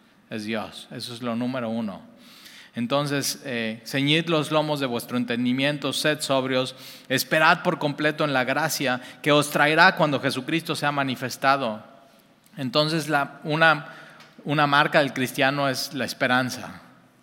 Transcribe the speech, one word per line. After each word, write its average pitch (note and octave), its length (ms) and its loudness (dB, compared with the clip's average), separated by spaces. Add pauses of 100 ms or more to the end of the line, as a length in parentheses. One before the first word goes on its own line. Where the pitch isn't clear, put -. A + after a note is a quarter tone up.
(300)
es G#2+ 160 -8
Dios. G#2+ 460 -8
Eso B2 220 -12
es A#2 80 -12
lo A#2+ 140 -4
número B2 340 -4
uno. A2 320 -6 (720)
Entonces, C#3 680 -2
eh, A#2 420 -6
"Ceñid D3+ 420 2
los D3+ 240 0
lomos D3+ 280 0
de C#3 60 0
vuestro A#2+ 320 -2
entendimiento, B2+ 760 0
sed D3+ 280 0
sobrios, C3 540 0 (340)
esperad D#3+ 540 4
por E3+ 160 0
completo D3+ 440 -2
en C#3+ 100 0
la B2+ 100 2
gracia C3+ 580 -2 (220)
que D3 80 2
os D3 180 6
traerá D#3+ 460 6
cuando D3 240 2
Jesucristo C#3+ 560 -4
sea D3 160 -2
manifestado". C3+ 920 -2 (720)
Entonces, D3+ 540 -2
la, C#3+ 340 -2
una, D#3 440 2 (560)
una D3 240 2
marca D3 320 4
del C3 140 2
cristiano C#3 560 0
es B2+ 260 -6
la B2 100 -4
esperanza. B2 760 -2 (420)